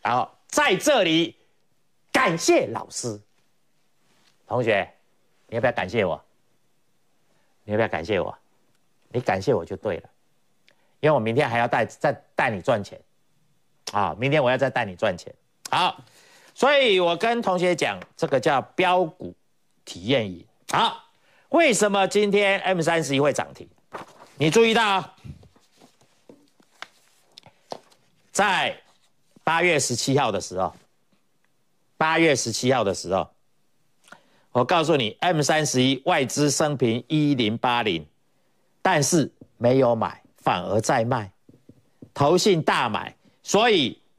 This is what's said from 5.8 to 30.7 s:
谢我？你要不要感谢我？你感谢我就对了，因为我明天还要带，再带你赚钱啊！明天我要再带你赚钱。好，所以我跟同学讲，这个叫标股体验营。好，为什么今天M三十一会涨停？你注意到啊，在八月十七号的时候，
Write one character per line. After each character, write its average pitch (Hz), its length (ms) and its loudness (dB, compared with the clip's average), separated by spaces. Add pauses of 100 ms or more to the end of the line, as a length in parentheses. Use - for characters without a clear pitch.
谢 104 160 0
我？ 78 200 -4 (1400)
你 104 80 -10
要 107 40 0
不 110 60 2
要 107 60 0
感 80 160 -6
谢 98 160 -2
我？ - 180 -8 (680)
你 123 120 -6
感 98 220 -2
谢 135 100 0
我 90 120 0
就 98 120 -12
对 92 200 -6
了， - 140 -16 (920)
因 151 100 2
为 151 40 4
我 139 40 2
明 113 160 -2
天 143 140 2
还 117 100 -2
要 120 80 2
带， 123 180 0
再 - 280 -4 (220)
带 135 160 -2
你 101 100 -6
赚 107 240 0
钱 - 160 -20 (920)
啊！ 98 260 -2
明 131 120 -2
天 147 120 2
我 123 80 2
要 127 80 2
再 131 100 0
带 123 160 -4
你 95 100 -10
赚 95 220 -2
钱。 - 180 -18 (360)
好， 170 260 -2 (580)
所 285 220 4
以 226 240 4
我 170 160 2
跟 233 240 -2
同 190 180 -2
学 180 160 2
讲， 113 240 -4 (180)
这 160 100 -4
个 135 120 0
叫 135 220 0
标 180 440 0
股 92 300 -10 (500)
体 - 200 -18
验 113 260 0
营。 85 140 -16 (260)
好， 208 320 -2 (460)
为 311 240 4
什 208 180 2
么 196 160 2
今 202 240 0
天 196 300 2
M 185 200 -2
三 165 220 0
十 165 140 -2
一 135 40 2
会 143 120 2
涨 - 220 -6
停？ - 140 -20 (680)
你 156 140 0
注 226 140 6
意 226 80 4
到 226 120 4
啊， 196 300 -2 (3250)
在 175 480 0 (640)
八 165 200 0
月 170 180 2
十 123 160 -2
七 135 220 0
号 127 120 0
的 98 100 -4
时 90 200 -8
候， 90 140 -4 (1200)